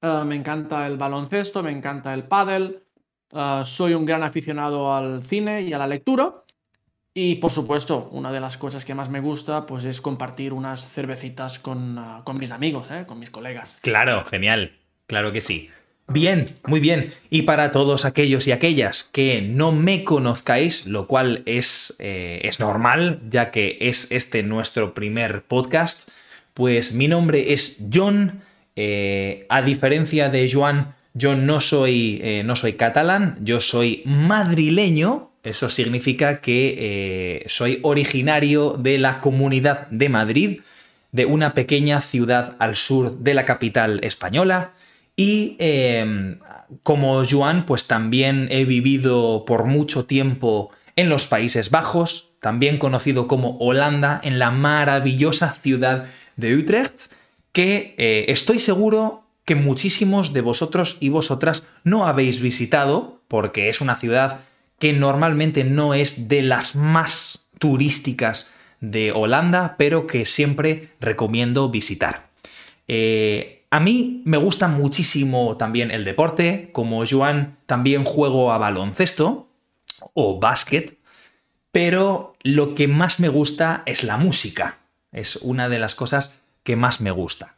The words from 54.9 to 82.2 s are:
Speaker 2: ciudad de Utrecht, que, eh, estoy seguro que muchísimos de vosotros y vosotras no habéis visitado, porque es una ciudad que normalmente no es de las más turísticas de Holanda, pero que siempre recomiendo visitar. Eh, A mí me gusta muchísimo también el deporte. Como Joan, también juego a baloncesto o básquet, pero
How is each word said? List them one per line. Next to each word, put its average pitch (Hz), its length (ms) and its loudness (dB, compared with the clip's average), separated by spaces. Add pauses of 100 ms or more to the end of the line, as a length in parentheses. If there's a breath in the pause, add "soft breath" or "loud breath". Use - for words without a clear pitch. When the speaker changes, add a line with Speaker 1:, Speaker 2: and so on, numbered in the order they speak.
Speaker 2:
ciudad 131 440 0 (320 loud breath)
de 117 180 2
Utrecht, 196 560 0 (400 soft breath)
que, 190 460 0
eh, 110 320 2
estoy 214 300 2
seguro 220 680 0 (200)
que - 100 0
muchísimos 170 800 2
de 131 80 0
vosotros 160 580 -2
y 139 100 0
vosotras 151 560 0 (180 loud breath)
no 190 240 4
habéis 131 340 2
visitado, 139 880 0
porque 104 420 0
es - 120 -2
una 127 160 0
ciudad 131 420 0 (400 loud breath)
que 151 140 2
normalmente 147 720 2
no 143 300 2
es 139 340 -2
de 139 140 2
las 127 340 0
más 156 720 0 (120)
turísticas 135 920 0 (300 loud breath)
de 110 320 -2
Holanda, 170 640 2
pero 160 300 2
que 120 180 -2
siempre 151 640 0 (100)
recomiendo 120 720 0
visitar. 104 600 -4 (580 loud breath)
Eh, 110 760 0 (100)
A 151 60 4
mí 226 460 0
me 156 120 2
gusta 180 300 2
muchísimo 139 880 0
también 117 320 -2
el 110 160 -6
deporte. 170 680 0
Como 113 360 -2
Joan, 143 560 2
también 131 400 2
juego 131 460 2
a 110 80 2
baloncesto 107 880 0 (640)
o 98 260 0
básquet, 131 600 0 (720 soft breath)
pero 185 720 0